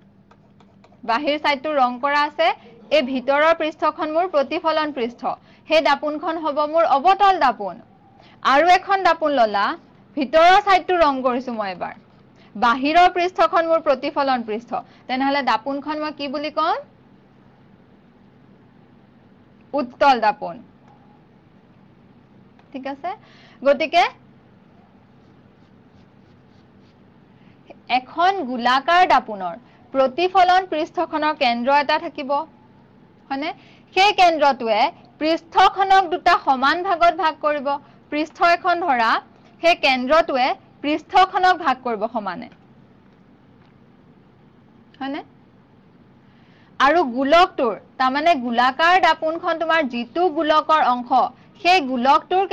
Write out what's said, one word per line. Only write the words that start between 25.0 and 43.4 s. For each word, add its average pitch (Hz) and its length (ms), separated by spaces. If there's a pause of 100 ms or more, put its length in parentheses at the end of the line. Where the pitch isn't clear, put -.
এখন 349 320 (180)
গোলাকাৰ 262 640
দাপোণৰ 208 440 (380)
প্ৰতিফলন 359 680 (100)
পৃষ্ঠখনৰ 311 680
কেন্দ্ৰ 240 300 (100)
এটা 294 240
থাকিব, 262 260 (1000)
হয়নে? 277 200 (460)
সেই 392 240
কেন্দ্ৰটোৱে 277 600 (380)
পৃষ্ঠখনক 381 840 (100)
দুটা 359 200 (120)
সমান 277 380
ভাগত 339 300 (100)
ভাগ 311 180
কৰিব। 294 260 (440)
পৃষ্ঠ 302 260 (140)
এখন 349 240 (100)
ধৰা, 240 240 (540)
সেই 339 200
কেন্দ্ৰটোৱে 269 640 (340)
পৃষ্ঠখনক 370 840
ভাগ 262 200
কৰিব 220 200 (100)
সমানে, 185 340 (2500)